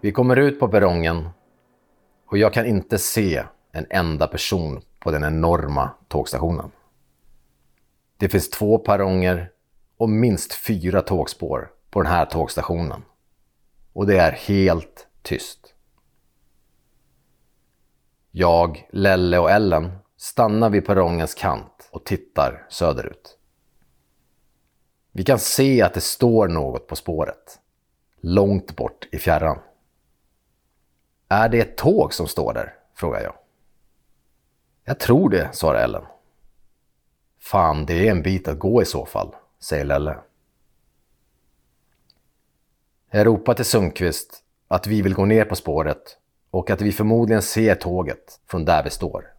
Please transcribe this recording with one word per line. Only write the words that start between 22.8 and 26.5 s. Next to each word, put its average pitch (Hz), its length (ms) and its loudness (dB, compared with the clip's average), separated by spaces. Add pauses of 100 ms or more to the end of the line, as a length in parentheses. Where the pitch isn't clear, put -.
Vi 92 120 -8
kan 123 160 2
se 135 420 2
att 90 120 2
det 85 80 -4
står 113 460 2
något 69 400 -4